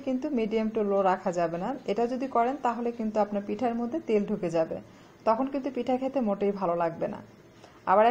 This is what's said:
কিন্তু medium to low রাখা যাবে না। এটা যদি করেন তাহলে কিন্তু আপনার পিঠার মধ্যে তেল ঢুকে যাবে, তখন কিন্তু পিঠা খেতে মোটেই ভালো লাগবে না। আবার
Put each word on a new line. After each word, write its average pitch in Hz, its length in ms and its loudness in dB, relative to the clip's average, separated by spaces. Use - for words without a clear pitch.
কিন্তু 262 200 -2
medium 220 360 0
to 220 60 2
low 196 100 4
রাখা 196 280 0
যাবে 170 240 0
না। 214 60 -4
এটা 220 120 0
যদি 262 220 -4
করেন 240 200 2
তাহলে 240 240 -2
কিন্তু 220 260 -2
আপনার 202 220 -2
পিঠার 233 320 -2
মধ্যে 240 180 -4
তেল 214 220 2
ঢুকে 196 280 -2
যাবে, 165 200 0
তখন 226 260 2
কিন্তু 277 220 -4
পিঠা 247 260 0
খেতে 269 180 -2
মোটেই 202 300 0
ভালো 175 240 0
লাগবে 165 300 -2
না। - 60 -12
আবার 208 200 8